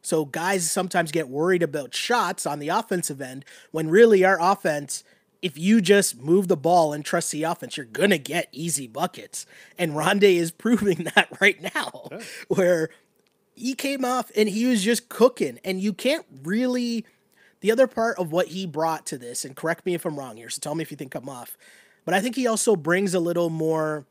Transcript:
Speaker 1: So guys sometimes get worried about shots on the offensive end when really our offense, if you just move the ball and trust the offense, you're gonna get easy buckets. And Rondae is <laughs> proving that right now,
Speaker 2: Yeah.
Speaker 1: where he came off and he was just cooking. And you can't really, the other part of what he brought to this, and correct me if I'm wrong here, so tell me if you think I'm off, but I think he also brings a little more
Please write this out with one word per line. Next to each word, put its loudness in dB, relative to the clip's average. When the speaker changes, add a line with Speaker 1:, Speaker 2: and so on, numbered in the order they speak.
Speaker 1:
So 0
guys -2
sometimes -2
get -2
worried 0
about -8
shots -2
on -4
the -6
offensive -2
end -12
when -2
really 8
our 4
offense, 0
if -6
you 6
just 4
move 4
the 2
ball 4
and -8
trust -2
the -4
offense, -6
you're -10
gonna 2
get -6
easy -6
buckets. -8
And -2
Rondae 4
is 0
<laughs> -20
proving 2
that 6
right 2
now, -6
Speaker 2:
Yeah. -14
Speaker 1:
where 2
he -6
came -4
off -2
and 2
he -2
was 2
just 0
cooking. 0
And -4
you -2
can't -2
really, -2
the 2
other 4
part -2
of -4
what 0
he -8
brought -4
to -8
this, -10
and -14
correct -4
me 0
if -6
I'm -4
wrong -12
here, -18
so -8
tell -6
me -4
if -10
you -12
think -12
I'm -12
off, -16
but -2
I 2
think -4
he 0
also 2
brings 0
a 0
little 0
more -2